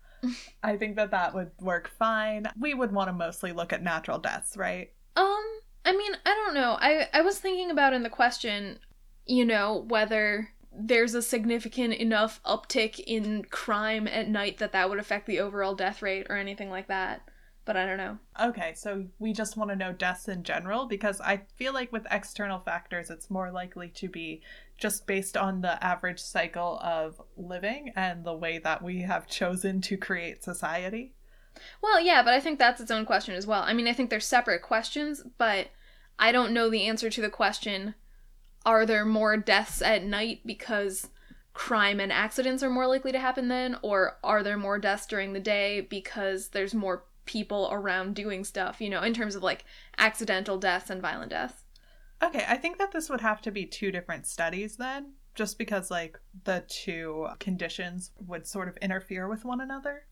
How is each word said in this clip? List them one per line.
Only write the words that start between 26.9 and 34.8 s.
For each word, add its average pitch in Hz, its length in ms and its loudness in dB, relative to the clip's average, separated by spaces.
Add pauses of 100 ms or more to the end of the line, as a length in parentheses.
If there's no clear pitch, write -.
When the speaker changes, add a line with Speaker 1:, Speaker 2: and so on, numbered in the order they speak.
Speaker 2:
living 196 580 -6
and 180 300 -2
the 170 100 -4
way 165 220 -4
that 160 240 0
we 180 220 -4
have 180 240 -2
chosen 185 540 0
to 196 140 -2
create 175 480 -4
society. 180 680 -6 (720)
Speaker 1:
Well, 403 180 6
yeah, 330 220 8
but 233 100 8
I 269 60 8
think 294 180 -2
that's 247 240 6
its 226 80 -8
own 220 160 0
question 202 300 2
as 190 100 -6
well. 208 160 2
I - 120 2
mean, 233 140 2
I 240 60 4
think 240 160 0
they're 214 100 0
separate 226 440 2
questions, 294 600 -2 (140)